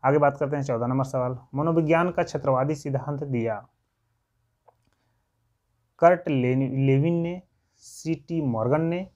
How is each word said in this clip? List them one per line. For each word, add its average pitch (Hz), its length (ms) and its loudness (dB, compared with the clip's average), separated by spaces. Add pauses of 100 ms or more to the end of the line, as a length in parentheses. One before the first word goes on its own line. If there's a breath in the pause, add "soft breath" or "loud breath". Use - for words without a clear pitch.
आगे 139 120 4
बात 143 200 2
करते 143 180 -2
हैं 139 80 -4
चौदह 120 240 -2
नंबर 131 160 0
सवाल, 127 340 -4 (180)
मनोविज्ञान 165 560 2
का 175 120 -2
क्षेत्रवादी 143 520 0
सिद्धांत 143 480 -6
दिया 113 440 -4 (2250)
कर्ट 175 280 6
ले-, 131 440 0
लेविन 135 420 2
ने, 170 280 -4 (360)
सीटी 165 640 -8
मॉर्गन 123 400 0
ने 175 340 -4